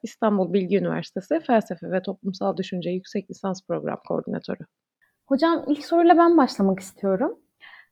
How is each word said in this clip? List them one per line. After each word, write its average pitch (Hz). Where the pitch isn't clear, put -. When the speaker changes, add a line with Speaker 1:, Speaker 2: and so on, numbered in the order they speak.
Speaker 1:
İstanbul 208
Bilgi 190
Üniversitesi 180
Felsefe 208
ve 185
Toplumsal 190
Düşünce 175
Yüksek 185
Lisans 185
Program 151
Koordinatörü. -
Speaker 2:
Hocam, 320
ilk 294
soruyla 339
ben 339
başlamak 196
istiyorum. 208